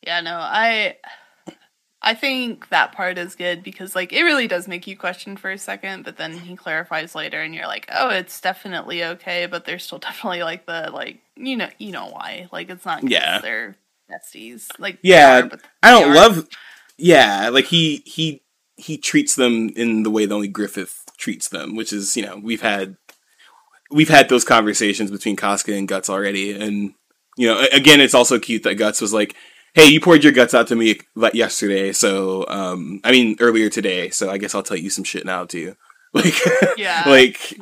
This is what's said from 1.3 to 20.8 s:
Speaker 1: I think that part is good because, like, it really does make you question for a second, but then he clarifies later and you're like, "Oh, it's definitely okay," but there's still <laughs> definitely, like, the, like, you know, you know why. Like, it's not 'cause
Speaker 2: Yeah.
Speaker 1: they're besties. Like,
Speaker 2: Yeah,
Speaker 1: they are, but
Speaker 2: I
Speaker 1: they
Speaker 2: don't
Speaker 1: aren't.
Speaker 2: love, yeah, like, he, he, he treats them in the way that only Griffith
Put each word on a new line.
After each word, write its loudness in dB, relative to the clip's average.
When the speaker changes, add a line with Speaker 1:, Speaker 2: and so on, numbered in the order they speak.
Speaker 1:
I -2
think -8
that -2
part -8
is -12
good -8
because, -16
like, -8
it -2
really 0
does -6
make -12
you -16
question -12
for -12
a -12
second, -14
but -18
then -12
he -18
clarifies -10
later -10
and -12
you're -12
like, -12
"Oh, -2
it's -8
definitely -8
okay," -8
but -12
there's -12
still -18
<laughs> -
definitely, -10
like, -10
the, -10
like, -14
you -8
know, -8
you -16
know -14
why. -16
Like, -16
it's -18
not -8
'cause -4
Speaker 2:
Yeah. 0
Speaker 1:
they're -10
besties. -20
Like, -12
Speaker 2:
Yeah, 8
Speaker 1:
they -2
are, -10
but -20
Speaker 2:
I 8
Speaker 1:
they 10
Speaker 2:
don't 4
Speaker 1:
aren't. 8
Speaker 2:
love, -10
yeah, 4
like, 2
he, -2
he, -8
he -12
treats -2
them 0
in -2
the -2
way 0
that -4
only -6
Griffith -10